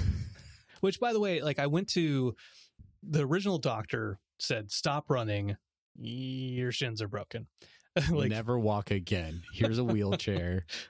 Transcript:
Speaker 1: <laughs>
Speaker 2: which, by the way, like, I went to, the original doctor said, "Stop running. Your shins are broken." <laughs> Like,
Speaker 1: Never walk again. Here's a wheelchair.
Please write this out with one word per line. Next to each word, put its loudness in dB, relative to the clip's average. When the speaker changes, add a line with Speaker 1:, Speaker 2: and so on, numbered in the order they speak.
Speaker 1:
<laughs> -20
Speaker 2:
which, 0
by 2
the 2
way, 2
like, 0
I 2
went 2
to, 2
the 2
original 2
doctor -2
said, -4
"Stop -2
running. 0
Your -4
shins -4
are -2
broken." -8
<laughs> -20
Like, 4
Speaker 1:
Never 0
walk 2
again. 0
Here's 2
a 2
wheelchair. 0